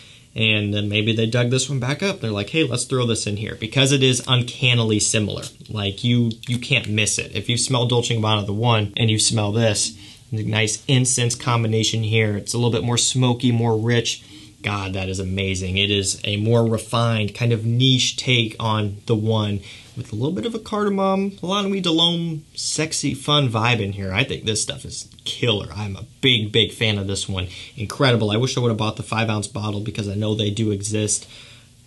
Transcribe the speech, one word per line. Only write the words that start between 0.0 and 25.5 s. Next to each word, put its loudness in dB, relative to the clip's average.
And 2
then -2
maybe 2
they 2
dug 2
this 0
one -2
back -4
up. -2
They're -2
like, -4
"Hey, 2
let's -2
throw 0
this 0
in -2
here," -6
because 0
it 4
is 4
uncannily 2
similar. 0
Like, -6
you, 4
you -2
can't -2
miss 0
it. -6
If -6
you 2
smell 0
Dolce 2
and 0
Gabbana 2
the -4
One 2
and 2
you 2
smell 2
this, 0
the -2
nice 0
incense 2
combination 0
here, 2
it's -6
a -2
little 2
bit 0
more 0
smoky, 2
more 2
rich. 0
God, -4
that -4
is -4
amazing. -2
It 2
is 0
a -2
more 4
refined, 0
kind 0
of 0
niche 2
take 2
on 0
the 2
One 0
with -10
a -8
little -2
bit -4
of -6
a -6
cardamom, 0
Lanui 0
de 2
L'Homme, 2
sexy, -2
fun 2
vibe 2
in -2
here. -6
I 2
think -6
this -2
stuff -8
is -12
killer. -2